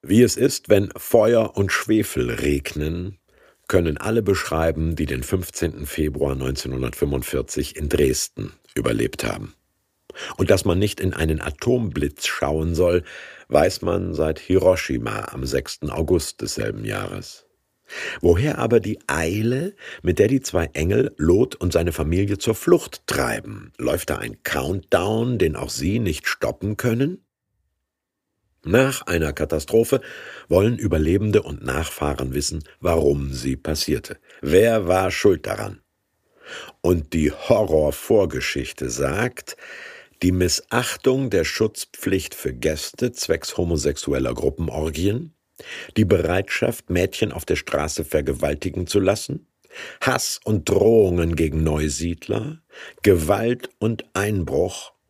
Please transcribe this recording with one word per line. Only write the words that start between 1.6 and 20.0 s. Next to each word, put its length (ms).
Schwefel 580
regnen, 880
können 300
alle 260
beschreiben, 720
die 120
den 160
fünfzehnten 640
Februar 480
neunzehnhundertfünfundvierzig 1400
in 120
Dresden 640
überlebt 500
haben. 300
Und 140
dass 160
man 120
nicht 220
in 140
einen 260
Atomblitz 880
schauen 480
soll, 300
weiß 320
man 320
seit 260
Hiroshima 920
am 140
sechsten 420
August 540
desselben 420
Jahres. 640
Woher 380
aber 220
die 260
Eile, 680